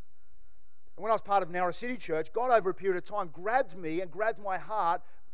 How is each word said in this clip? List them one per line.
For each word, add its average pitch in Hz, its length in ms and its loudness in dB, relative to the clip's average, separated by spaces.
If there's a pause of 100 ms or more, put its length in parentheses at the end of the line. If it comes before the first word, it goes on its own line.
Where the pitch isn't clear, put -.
(960)
And 170 80 -4
when 220 80 2
I - 20 6
was 208 80 4
part 202 220 4
of 165 80 -2
Narrow 180 180 2
City 240 280 -2
Church, 156 360 -2
God 240 160 2
over 196 220 6
a - 20 -2
period 180 240 0
of 175 80 -4
time 202 220 -2
grabbed 190 500 0
me 170 240 -2
and 185 80 -4
grabbed 208 300 0
my 196 180 -2
heart 180 460 0 (300)